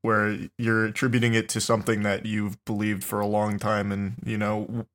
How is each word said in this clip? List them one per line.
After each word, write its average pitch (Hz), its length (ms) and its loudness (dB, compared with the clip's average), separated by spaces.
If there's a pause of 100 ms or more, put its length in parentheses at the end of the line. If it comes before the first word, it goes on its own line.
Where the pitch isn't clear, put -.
Where 107 360 2 (180)
you're 113 300 2
attributing 117 480 2
it 110 160 2
to 110 100 -2
something 110 440 2
that 101 200 0
you've 107 400 -4
believed 104 380 -2
for - 160 -2
a 104 80 2
long 104 320 0
time. 104 320 0
And, 98 240 -2 (100)
you 110 140 -2
know 107 560 -2